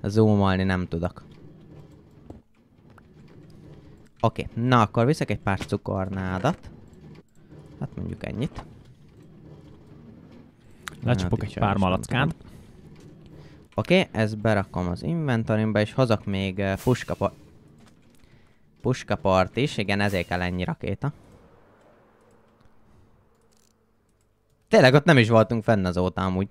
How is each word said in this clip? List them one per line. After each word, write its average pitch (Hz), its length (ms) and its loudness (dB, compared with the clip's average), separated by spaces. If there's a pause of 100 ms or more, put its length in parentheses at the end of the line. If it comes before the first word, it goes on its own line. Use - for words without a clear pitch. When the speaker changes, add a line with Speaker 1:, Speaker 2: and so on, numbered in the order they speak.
Speaker 1:
zoomolni 101 600 4
nem 92 240 0
tudok. - 360 -6 (3000)
Oké, - 320 -2
na 120 280 2
akkor 117 240 0
viszek 151 240 -2
egy 104 100 -4
pár 98 200 -4
cukornádat. 95 1120 -4 (1080)
Hát 139 160 -8
mondjuk 90 300 -10
ennyit. - 400 -8 (2500)
Speaker 2:
Lecsapok 98 360 0
Speaker 1:
Hát, 95 100 -6
Speaker 2:
egy - 60 -14
Speaker 1:
itt - 40 -8
Speaker 2:
pár 98 180 0
Speaker 1:
sajnos 98 40 0
nem 92 80 2
Speaker 2:
malackát. 120 380 -2 (100)
Speaker 1:
tudom. - 140 -20 (1200)
Oké, 175 360 2
ezt 107 260 -2
berakom 101 500 -2
az 87 160 -6
inventorimba, 113 760 -2
és 104 140 -2
hozok 113 320 0
még, 95 340 -4
ö, 98 140 0 (100)
puskapa-, - 500 -2 (1500)
puskapart 95 760 0
is. 139 200 -2
Igen, 101 220 -2
ezért 98 280 -2
kell 90 140 -4
ennyi 90 220 -4
rakéta. 139 480 -6 (3500)
Tényleg 131 260 8
ott 143 120 6
nem 156 120 8
is 113 120 4
voltunk 113 340 4
fenn 104 220 2
azóta 90 400 -2
amúgy. 95 260 -2